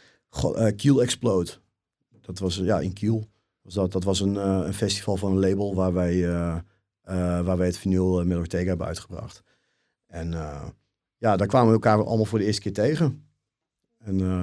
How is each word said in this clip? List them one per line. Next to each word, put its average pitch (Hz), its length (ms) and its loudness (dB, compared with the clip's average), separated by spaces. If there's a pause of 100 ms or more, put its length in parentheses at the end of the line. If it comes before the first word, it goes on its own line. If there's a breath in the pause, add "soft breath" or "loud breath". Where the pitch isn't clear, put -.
(300 loud breath)
go-, - 240 -2
eh, 107 220 2
Kiel 135 260 4
Explode. 117 500 0 (680)
Dat 90 180 -12
was, 95 200 -2
eh, 92 60 -2
ja, 92 140 2
in 90 140 -4
Kiel. 107 340 -2 (340)
Was 92 120 -18
dat, 95 180 0
dat 92 120 -2
was 95 160 0
een, 101 180 0
eh, 98 280 0
een 98 80 -4
festival 101 440 -2
van 98 140 -2
een 95 80 2
label 98 360 0
waar 92 180 0
wij, 90 200 0
eh, 87 420 0 (460)
eh, 90 440 -2
waar 92 120 0
wij 90 100 2
het 90 100 -2
vinyl, 92 420 0
eh, 87 60 -2
met 87 120 0
Ortega 90 300 -4
hebben 90 200 -2
uitgebracht. - 560 -12 (640)
En, 82 260 -8
eh, 76 300 -8 (540)
ja, 110 200 2
daar 101 100 2
kwamen 120 200 4
we 110 60 8
elkaar 107 320 4
allemaal 110 200 2
voor 107 140 0
de 98 60 0
eerste 104 160 0
keer 98 120 -6
tegen. 135 520 0 (720)
En, 98 240 -2
eh, 92 220 0